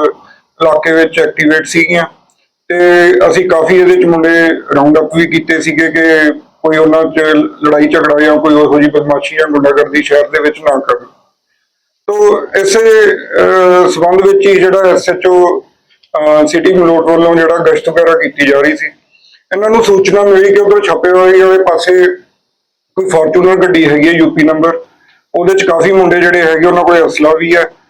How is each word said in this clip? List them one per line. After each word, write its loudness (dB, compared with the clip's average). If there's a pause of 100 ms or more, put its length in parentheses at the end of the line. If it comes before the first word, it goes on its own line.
(600)
ਇਲਾਕੇ 0
ਵਿੱਚ -2
ਐਕਟੀਵੇਟ -2
ਸੀਗੀਆਂ -2 (640)
ਤੇ -6 (540)
ਅਸੀਂ -2
ਕਾਫੀ 0
ਇਹਦੇ 2
ਚ 0
ਮੁੰਡੇ 0 (460)
ਰਾਉਂਡ 2
ਅਪ -4
ਵੀ 0
ਕੀਤੇ -4
ਸੀਗੇ -4
ਕਿ 0
ਕੋਈ -6
ਉਹਨਾਂ 2
ਚ -4 (160)
ਲੜਾਈ 0
ਝਗੜਾ 0
ਜਾਂ 2
ਕੋਈ 0
ਉਹੋ 2
ਜਿਹੀ 0
ਬਦਮਾਸ਼ੀ -4
ਜਾਂ -2
ਗੁੰਡਾਗਰਦੀ 0
ਸ਼ਹਿਰ 0
ਦੇ -4
ਵਿੱਚ -4
ਨਾ -2
ਕਰਨ। -6 (1040)
ਤੋ 0
ਇਸੇ, 0
ਅਹ, 0
ਸੰਬੰਧ 0
ਵਿੱਚ 2
ਹੀ 2
ਜਿਹੜਾ 2
ਐਸ 0
ਐਚ -4
ਓ, 0
ਅਹ, -4
ਸਿਟੀ 0
ਮਲੋਟ 0
ਵੱਲੋਂ 2
ਜਿਹੜਾ 0
ਗਸ਼ਤ -2
ਵਗੈਰਾ 0
ਕੀਤੀ -4
ਜਾ 2
ਰਹੀ -2
ਸੀ, -10 (680)
ਇਹਨਾਂ -2
ਨੂੰ 2
ਸੂਚਨਾ 0
ਮਿਲੀ 2
ਕਿ 2
ਉਧਰ 0
ਛਾਪੇਮਾਰੀ 2
ਵਾਲੇ 2
ਪਾਸੇ 0 (920)
ਕੋਈ -6
ਫਾਰਚੂਨਰ 0
ਗੱਡੀ 0
ਹੈਗੀ 0
ਹੈ 2
ਯੂ 0
ਪੀ -2
ਨੰਬਰ, 0 (560)
ਉਹਦੇ 0
ਚ -2
ਕਾਫੀ 0
ਮੁੰਡੇ 0
ਜਿਹੜੇ 0
ਹੈਗੇ 0
ਉਹਨਾਂ 0
ਕੋਲੇ 2
ਅਸਲਾ 0
ਵੀ -2
ਹੈ, 0 (240)